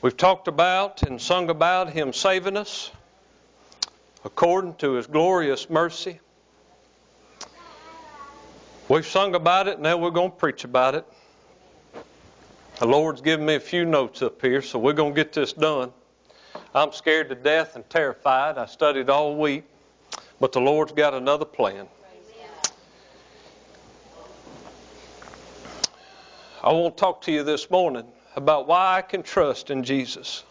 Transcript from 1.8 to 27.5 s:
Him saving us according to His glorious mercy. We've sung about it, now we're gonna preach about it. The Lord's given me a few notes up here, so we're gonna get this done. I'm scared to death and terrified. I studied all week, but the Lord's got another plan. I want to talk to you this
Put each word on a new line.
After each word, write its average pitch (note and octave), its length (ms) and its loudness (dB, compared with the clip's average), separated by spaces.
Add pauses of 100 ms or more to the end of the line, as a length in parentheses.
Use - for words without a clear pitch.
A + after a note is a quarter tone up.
Him D3 240 -4
saving F#3+ 420 0
us - 340 -10 (1300)
according F3 520 0
to C#3 180 -2
His A#2+ 120 -2
glorious D#3 640 0
mercy. E3 520 -2 (2750)
We've D3+ 180 2
sung F#3+ 280 0
about F3+ 340 2
it, E3+ 100 -6
now D#3 200 2
we're E3+ 120 0
gonna F3 200 0
preach - 340 -4
about B2+ 300 2
it. D#3+ 100 -4 (1700)
The A#2+ 80 0
Lord's D3 340 2
given D3+ 240 0
me D#3 120 2
a C3+ 40 -2
few F3 240 -2
notes C#3+ 380 0
up A#2+ 180 -4
here, C3+ 220 2
so - 160 -6
we're C3 160 2
gonna D3 200 0
get D3+ 200 -2
this D3 180 -2
done. D3 400 -2 (840)
I'm C#3+ 180 2
scared D#3 380 0
to C3+ 40 -6
death D3+ 420 0
and A#2+ 120 -18
terrified. C#3 680 0
I A#2+ 80 -6
studied C3+ 420 0
all D3 280 2
week, D3+ 280 -2 (760)
but - 140 2
the C3 80 2
Lord's D3+ 320 2
got D3 220 2
another C#3 300 0
plan. G2 440 -4 (4000)
I C#3 100 4
want E3+ 240 0
to - 40 -4
talk F#3+ 220 0
to E3+ 100 -2
you D3+ 100 0
this C#3+ 280 -2